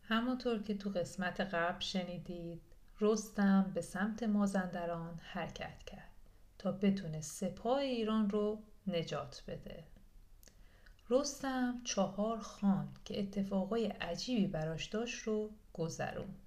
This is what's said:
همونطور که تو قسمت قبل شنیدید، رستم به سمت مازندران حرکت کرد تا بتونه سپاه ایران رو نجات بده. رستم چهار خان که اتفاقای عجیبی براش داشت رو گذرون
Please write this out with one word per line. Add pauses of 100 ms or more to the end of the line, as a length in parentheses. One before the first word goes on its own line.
همونطور
که
تو
قسمت
قبل
شنیدید، (400)
رستم
به
سمت
مازندران
حرکت
کرد (460)
تا
بتونه
سپاه
ایران
رو (280)
نجات
بده. (1300)
رستم
چهار
خان (180)
که
اتفاقای
عجیبی
براش
داشت
رو (240)
گذرون (120)